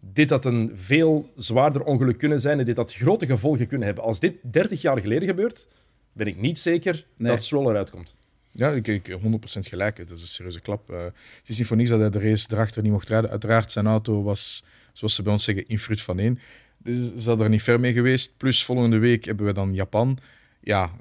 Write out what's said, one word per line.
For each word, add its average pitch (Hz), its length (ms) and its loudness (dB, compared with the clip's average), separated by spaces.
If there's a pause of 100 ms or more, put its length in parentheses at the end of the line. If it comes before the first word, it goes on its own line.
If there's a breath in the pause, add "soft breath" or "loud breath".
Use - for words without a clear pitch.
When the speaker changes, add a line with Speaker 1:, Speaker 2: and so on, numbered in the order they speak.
Speaker 1:
dit 135 300 0
had 135 140 2
een 117 300 0
veel 151 600 2
zwaarder 135 460 2
ongeluk 131 360 2
kunnen 147 220 2
zijn 143 180 0
en 131 60 0
dit 117 120 -2
had 117 180 -4
grote 180 320 2
gevolgen 127 400 0
kunnen 123 200 -4
hebben. 101 180 -6
Als 113 160 -2
dit 170 220 0
dertig 160 400 -2
jaar 135 180 2
geleden 127 280 -2
gebeurt, 196 400 -4 (440)
ben 104 140 -4
ik 87 140 -6
niet 156 180 -2
zeker 170 480 -2 (100)
Speaker 2:
Nee. 120 160 -2
Speaker 1:
dat 113 120 -2
Stroll 139 240 0
eruit 101 220 -2
komt. 90 260 -20 (340)
Speaker 3:
Ja, 131 200 -2
ik, 117 180 -2
ik, 101 180 -2 (140)
honderd 110 200 0
procent - 260 -10
gelijk. 101 320 -4
Het 87 120 -16
is 85 100 -14
een 85 80 -10
serieuze 87 320 -8
klap. - 300 -8
Eh, 87 140 -8
het - 440 -16
is 113 100 -2
niet 117 80 0
voor 113 100 0
niks 120 140 4
dat 113 100 4
hij 107 100 2
de 101 100 -2
race 107 320 2
erachter 110 300 -2
niet 104 100 2
mocht 101 160 -2
rijden. 110 220 0
Uiteraard, 107 420 0
zijn 104 140 0
auto 107 360 2
was, - 420 -2 (280 soft breath)
zoals - 220 -2
ze 104 80 0
bij 104 100 0
ons 104 120 2
zeggen, 98 240 -2
in 107 100 -2
fruit 107 240 -4
van 90 160 -4
één. 117 200 0 (400 soft breath)
Dus 120 380 -4
ze 117 120 -4
hadden 110 180 2
er 110 60 6
niet 107 100 4
ver 117 180 4
mee 123 120 2
geweest. 127 440 2
Plus, 131 280 2
volgende 120 340 2
week 117 260 4
hebben 104 220 -2
we 101 60 0
dan 98 220 -2
Japan. 110 440 0 (420 soft breath)
Ja, 95 300 0 (100)